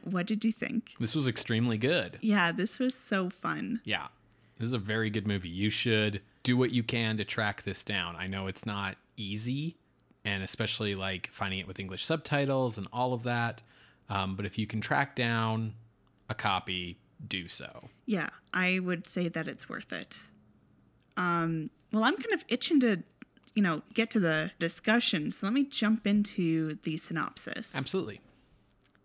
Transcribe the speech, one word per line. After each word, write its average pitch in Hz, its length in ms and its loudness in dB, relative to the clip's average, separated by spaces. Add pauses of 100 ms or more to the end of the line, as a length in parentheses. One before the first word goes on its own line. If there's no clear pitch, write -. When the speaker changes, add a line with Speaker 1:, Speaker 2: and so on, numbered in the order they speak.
Speaker 1:
what 180 220 -2
did 214 180 -2
you 220 80 4
think? - 480 -4
Speaker 2:
This 117 160 0
was 147 100 2
extremely 117 520 2
good. 120 420 0
Speaker 1:
Yeah, 202 320 4
this 175 280 -2
was 254 160 0
so 190 340 -2
fun. 190 560 -4
Speaker 2:
Yeah. 87 220 -2 (500)
This 113 100 -2
is 120 60 -2
a 127 40 2
very 110 320 0
good 107 160 -2
movie. 98 220 0
You 92 220 0
should 107 520 2 (220)
do 123 140 4
what 127 140 4
you 120 120 2
can 113 320 0
to 107 80 -2
track 104 400 -2
this - 220 -4
down. 87 320 -2
I 90 100 -6
know 95 200 -4
it's - 180 -6
not 101 320 -4 (180)
easy, 120 600 -4 (480)
and 98 180 0
especially, 104 520 -2
like, 95 360 -4
finding 95 280 -2
it 92 60 -6
with 92 140 -10
English 95 240 -6
subtitles 139 720 0
and 98 140 -6
all 127 220 0
of 117 100 -4
that. 117 400 -2 (460)
Um, 98 260 0
but 101 100 -4
if - 120 -8
you 107 100 0
can 107 140 -4
track 139 340 0
down 113 600 0 (520)
a - 80 -4
copy, 92 600 -2 (280)
do 92 220 -6
so. - 380 -8 (200)
Speaker 1:
Yeah, 190 260 -2 (220)
I 185 260 2
would 180 280 -2
say 180 220 0
that 165 180 -4
it's - 220 -10
worth - 240 -10
it. - 240 -10 (1000)
Um, 165 520 0 (220)
well, 220 140 4
I'm 294 100 4
kind 427 160 -4
of - 160 0
itching 277 320 4
to, 214 240 4 (500)
you 214 80 4
know, 170 200 4 (120)
get 226 180 2
to 214 100 4
the 160 360 2
discussion, 175 720 2
so - 160 -4
let 208 60 0
me 277 120 4
jump 220 420 2
into 165 760 2
the 156 120 -2
synopsis. - 800 -6
Speaker 2:
Absolutely. 135 460 -4 (840)